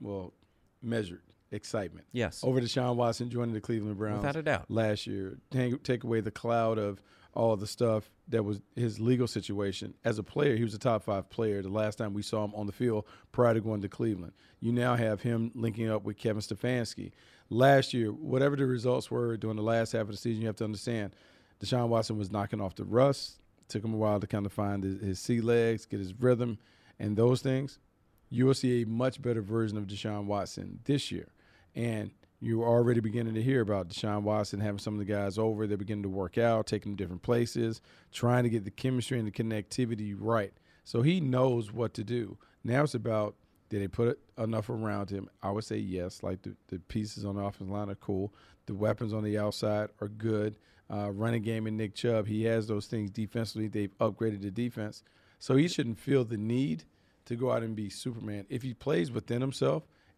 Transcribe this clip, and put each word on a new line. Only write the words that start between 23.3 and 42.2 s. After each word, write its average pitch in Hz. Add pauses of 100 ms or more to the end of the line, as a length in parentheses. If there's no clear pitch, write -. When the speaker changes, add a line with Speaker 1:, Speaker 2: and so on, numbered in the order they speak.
Speaker 1:
Took 107
him 113
a -
while 104
to 104
kind 101
of 98
find 101
his, 98
his 95
sea 120
legs, 113
get 107
his 95
rhythm, 120 (400)
and 104
those 120
things. 135 (500)
You 123
will 135
see 123
a 110
much 120
better 113
version 107
of 104
Deshaun 104
Watson 95
this 139
year. 92 (460)
And 110 (300)
you're 113
already 117
beginning 110
to 110
hear 131
about 98
Deshaun 104
Watson 104
having 104
some 107
of 104
the 101
guys 101
over. 110
They're 101
beginning 101
to 98
work 95
out, 113
taking 104
them 98
different 90
places, 117 (320)
trying 120
to 120
get 110
the 98
chemistry 127
and 110
the 101
connectivity 110
right. 107 (320)
So 120
he 175
knows 127
what 117
to 110
do. 110 (260)